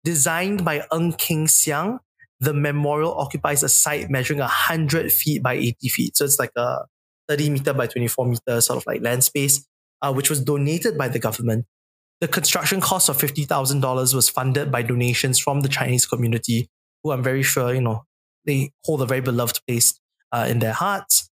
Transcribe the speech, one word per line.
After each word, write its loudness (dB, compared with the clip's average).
Designed 0
by 0
Ng 0
Keng 0
Siang, 0
the 0
memorial 0
occupies -2
a 0
site 2
measuring -2
a 0
hundred 0
feet 0
by 0
eighty -2
feet. -2
So 2
it's 2
like -2
a -2
thirty 0
meter 0
by 0
twenty-four -2
meter 0
sort 2
of, -6
like, -4
land 0
space, 0
uh, 0
which 0
was 0
donated 0
by -2
the -2
government. -2
The -2
construction 0
cost 2
of 0
fifty -2
thousand 0
dollars 2
was 4
funded 0
by 0
donations 0
from 0
the 0
Chinese 2
community, 0
who -2
I'm -2
very 0
sure, 2
you 0
know, 0
they -2
hold 0
a 2
very 0
beloved -2
place, 2
uh, 0
in 2
their 0
hearts. -2